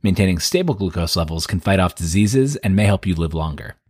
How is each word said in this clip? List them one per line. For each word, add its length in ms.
Maintaining 380
stable 360
glucose 400
levels 320
can 120
fight 200
off 160
diseases 640
and 180
may 100
help 200
you 100
live 180
longer. 420